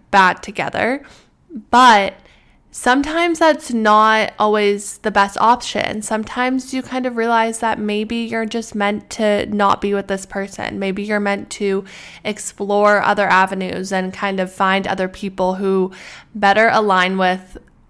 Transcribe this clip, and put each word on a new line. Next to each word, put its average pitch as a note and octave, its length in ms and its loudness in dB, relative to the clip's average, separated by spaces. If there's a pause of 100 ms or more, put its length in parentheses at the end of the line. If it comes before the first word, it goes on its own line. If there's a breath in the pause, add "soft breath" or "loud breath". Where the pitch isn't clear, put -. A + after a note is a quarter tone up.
(100)
back F#3 320 4
together. A3+ 600 -4 (680 loud breath)
But A3+ 460 6 (560 soft breath)
sometimes D#4 680 0
that's D#4 340 2
not A3 680 4
always G#3 600 0
the G#3+ 120 -4
best G3+ 260 0
option. - 640 0
Sometimes B3 720 -4
you C4 80 -4
kind B3+ 240 -6
of B3 100 -4
realize A3+ 440 0
that A3+ 200 -2
maybe G#3+ 380 -4
you're A3+ 300 -4
just A3 260 -8
meant G#3 380 -2
to G#3 340 0
not G3+ 340 0
be G3+ 140 0
with G3 140 -4
this G3 180 -4
person. G3+ 540 -8
Maybe G3 240 -4
you're G#3 160 -2
meant G3+ 320 -4
to G3 340 -2 (380 loud breath)
explore G#3 800 0
other G#3 260 2
avenues F#3+ 640 0
and F#3 200 -2
kind G3 280 -6
of F#3 120 -4
find F#3+ 360 0
other F#3+ 200 -2
people F#3+ 480 -4
who F#3+ 360 -2 (420 loud breath)
better G3+ 360 2
align F#3+ 480 2
with F#3 400 -2 (320)